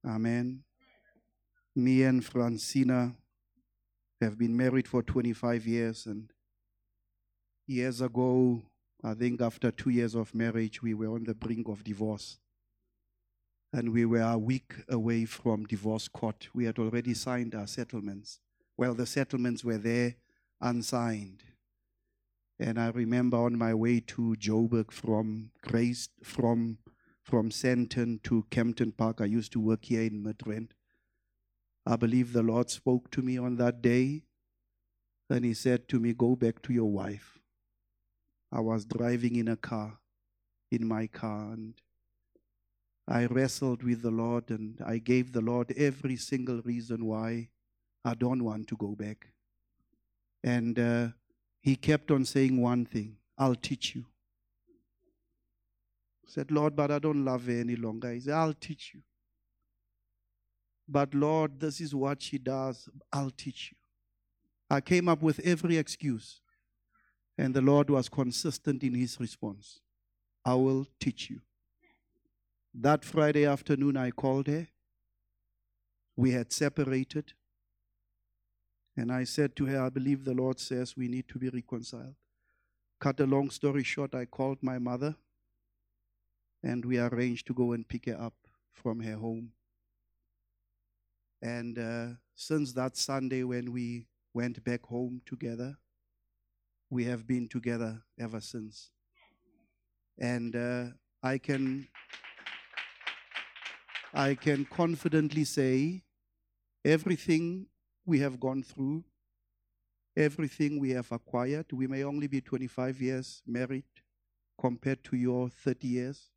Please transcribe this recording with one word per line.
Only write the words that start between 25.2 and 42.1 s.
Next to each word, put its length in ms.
Grace, 480
from, 560
from 300
Sandton 720
to 260
Kempton 440
Park, 280
I 40
used 260
to 80
work 260
here 160
in 220
Midrand. 460
I 100
believe 380
the 80
Lord 300
spoke 400
to 100
me 160
on 200
that 260
day. 400
And 160
he 80
said 360
to 100
me, 140
"Go 220
back 280
to 100
your 160
wife." 500
I 100
was 240
driving 500
in 120
a 100
car, 420
in 160
my 180
car, 460
and 240